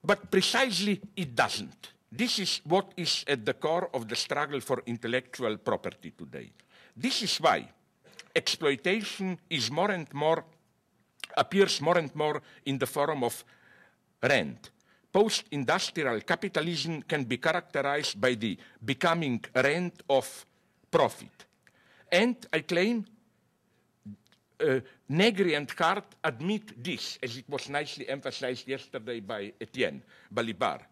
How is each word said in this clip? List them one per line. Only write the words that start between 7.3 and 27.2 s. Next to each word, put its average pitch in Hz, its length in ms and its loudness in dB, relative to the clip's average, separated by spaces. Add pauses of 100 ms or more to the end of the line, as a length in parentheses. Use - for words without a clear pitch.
why 131 320 4 (680)
exploitation 180 1040 -2 (100)
is 120 220 -2
more 180 220 2
and 165 200 -6
more, 156 320 2 (920)
appears 180 440 4
more 170 180 4
and 151 180 -2
more 151 260 -2 (240)
in 139 120 -2
the 131 80 2
form 143 360 0
of - 220 -2 (760)
rent. 113 500 0 (420)
Post-industrial 151 1120 0
capitalism 165 800 -2
can 151 200 -2
be 123 140 -2
characterized 147 840 -2
by 127 140 4
the 107 240 -4 (260)
becoming 151 600 0 (100)
rent 156 540 2
of - 380 2 (440)
profit. - 560 2 (640)
And 233 260 4 (160)
I 160 80 2
claim, 196 440 0 (1500)
uh, 131 220 2 (280)
Negri 180 460 4
and 147 160 -2
Hart 185 440 0 (100)
admit 160 580 -4
this, - 400 -6